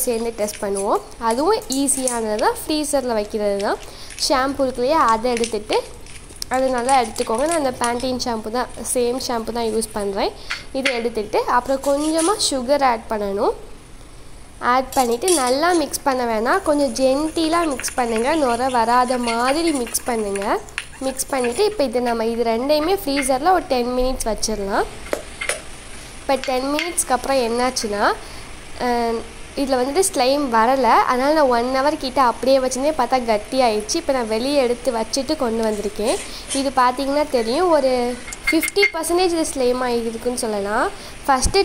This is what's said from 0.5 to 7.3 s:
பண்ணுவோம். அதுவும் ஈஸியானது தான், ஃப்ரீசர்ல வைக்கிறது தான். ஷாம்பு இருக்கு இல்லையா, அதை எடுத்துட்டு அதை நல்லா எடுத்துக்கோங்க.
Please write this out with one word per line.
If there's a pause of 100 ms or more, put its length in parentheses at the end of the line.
பண்ணுவோம். (300)
அதுவும் (200)
ஈஸியானது
தான்,
ஃப்ரீசர்ல
வைக்கிறது
தான். (520)
ஷாம்பு
இருக்கு
இல்லையா, (120)
அதை
எடுத்துட்டு (800)
அதை (100)
நல்லா
எடுத்துக்கோங்க.